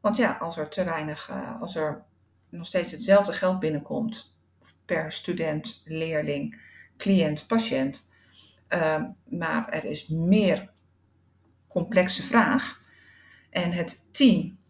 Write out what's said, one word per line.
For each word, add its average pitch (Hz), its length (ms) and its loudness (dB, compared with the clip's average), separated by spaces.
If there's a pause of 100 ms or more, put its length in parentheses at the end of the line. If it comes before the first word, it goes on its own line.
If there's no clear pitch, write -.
Want 226 160 0
ja, 220 140 2
als 165 260 -6
er 151 120 -6
te 185 140 -4
weinig, 156 460 -6
eh, - 320 -8
als - 140 -10
er 151 300 -4 (440)
nog 170 160 -12
steeds 175 260 -4
hetzelfde 202 420 4
geld 185 260 0
binnenkomt - 800 -4 (480)
per 156 260 -2
student, 160 720 -4
leerling, 156 760 -4 (360)
cliënt, 165 500 2
patiënt, 143 640 0 (580)
ehm, 156 420 0 (200)
maar 160 400 -4
er 160 160 -6
is 147 220 -8
meer 185 680 2 (920)
complexe 185 560 2
vraag - 580 2 (680)
en 175 220 -2
het 175 400 -6
team 202 460 4 (120)